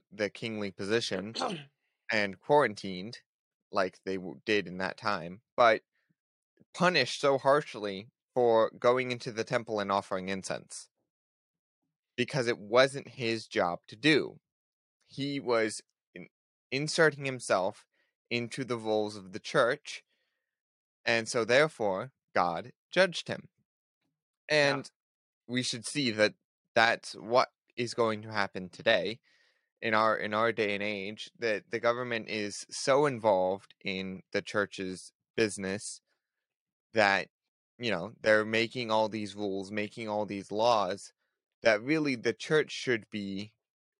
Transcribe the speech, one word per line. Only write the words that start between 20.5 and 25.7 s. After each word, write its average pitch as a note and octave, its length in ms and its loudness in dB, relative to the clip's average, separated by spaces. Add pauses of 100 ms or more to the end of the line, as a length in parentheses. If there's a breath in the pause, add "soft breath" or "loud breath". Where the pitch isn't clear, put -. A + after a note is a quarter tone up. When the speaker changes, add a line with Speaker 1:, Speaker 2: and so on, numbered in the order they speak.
Speaker 1:
and A#2 220 2
so A#2 160 0
therefore A#2 680 2 (240)
God F2+ 360 0 (200)
judged F3+ 360 0
him. - 220 -8 (1000)
Speaker 2:
Yeah. C#3+ 260 4
Speaker 1:
And C#3 160 -8 (560)
we B2 160 -2
should A#2+ 220 -6